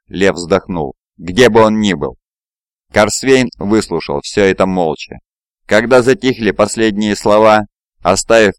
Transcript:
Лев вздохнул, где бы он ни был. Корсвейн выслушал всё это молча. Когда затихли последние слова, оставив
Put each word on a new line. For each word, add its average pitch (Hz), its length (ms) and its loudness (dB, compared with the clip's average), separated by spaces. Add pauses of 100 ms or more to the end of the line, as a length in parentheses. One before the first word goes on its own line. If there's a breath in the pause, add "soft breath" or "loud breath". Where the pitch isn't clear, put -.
Лев 92 260 -2
вздохнул, 85 600 -4 (220)
где 92 320 0
бы 110 140 2
он 110 180 0
ни 101 140 -2
был. 69 240 -8 (720)
Корсвейн 123 640 2
выслушал 87 640 -2
всё - 240 -2
это 95 220 0
молча. 90 500 -4 (500)
Когда 117 340 2
затихли 113 520 0
последние 107 640 -2
слова, 107 500 2 (340)
оставив 98 580 2